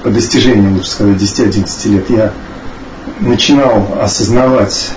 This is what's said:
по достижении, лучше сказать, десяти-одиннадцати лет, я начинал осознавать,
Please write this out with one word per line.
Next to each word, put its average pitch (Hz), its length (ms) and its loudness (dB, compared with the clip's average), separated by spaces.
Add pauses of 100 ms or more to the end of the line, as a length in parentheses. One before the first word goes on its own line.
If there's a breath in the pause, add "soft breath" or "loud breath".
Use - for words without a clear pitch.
по 117 60 -2
достижении, 101 580 2
лучше 95 240 -2
сказать, 101 260 2
десяти-одиннадцати 98 680 -2
лет, 101 220 0
я 107 220 2 (880)
начинал 123 800 2
осознавать, 117 960 0